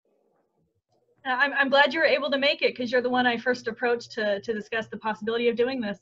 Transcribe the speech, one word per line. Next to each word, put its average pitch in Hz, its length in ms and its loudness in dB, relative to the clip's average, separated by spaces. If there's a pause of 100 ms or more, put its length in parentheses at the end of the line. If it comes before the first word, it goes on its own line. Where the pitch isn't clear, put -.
(1300)
Uh, 269 40 -4
I'm, 262 240 0
I'm 277 160 0
glad 277 260 6
you 330 60 0
were 311 40 6
able 277 240 2
to 277 80 0
make 285 240 0
it 247 160 0
'cause 247 140 -4
you're 254 100 2
the 247 80 -2
one 247 160 2
I 240 120 2
first 247 300 -4
approached 240 440 -4
to, 208 280 -2
to 220 140 -6
discuss 214 320 -6
the 220 120 -12
possibility 226 500 -4
of 233 80 2
doing 247 260 -2
this. 202 200 -6